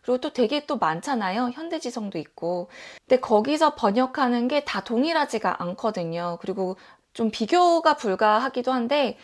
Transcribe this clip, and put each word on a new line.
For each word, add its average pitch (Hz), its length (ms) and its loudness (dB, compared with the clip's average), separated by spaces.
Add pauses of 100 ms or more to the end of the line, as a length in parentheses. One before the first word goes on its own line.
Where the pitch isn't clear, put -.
그리고 247 180 0
또 285 140 -6
되게 269 320 0
또 277 140 -4
많잖아요. 202 760 -2
현대지성도 262 640 -8
있고. 175 520 -6 (380)
근데 254 140 4
거기서 285 540 2
번역하는 240 720 0
게 285 180 0
다 202 180 -6
동일하지가 254 800 0
않거든요. 175 800 -4
그리고 185 360 -4 (360)
좀 226 160 0
비교가 330 680 4
불가하기도 220 720 0
한데 254 520 0